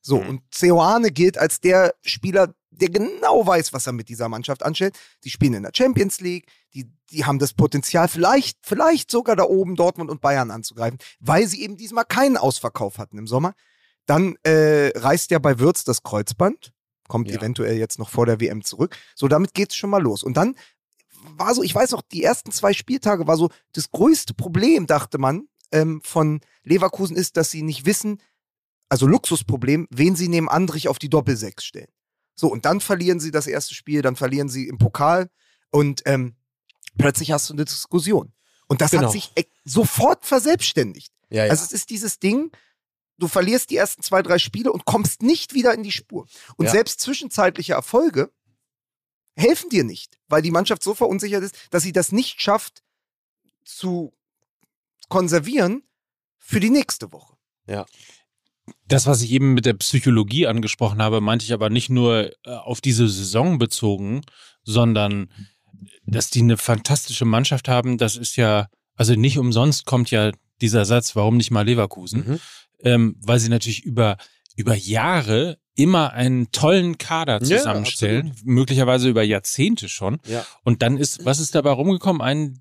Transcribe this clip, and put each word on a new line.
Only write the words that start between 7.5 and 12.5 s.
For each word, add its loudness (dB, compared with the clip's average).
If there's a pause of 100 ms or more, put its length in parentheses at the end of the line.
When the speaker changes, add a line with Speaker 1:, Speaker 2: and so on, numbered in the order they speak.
Speaker 1:
Potenzial, 2
vielleicht, 0
vielleicht 0
sogar 0
da 2
oben 0
Dortmund 0
und -8
Bayern 0
anzugreifen, -6 (200)
weil 2
sie -8
eben -12
diesmal -4
keinen 2
Ausverkauf -4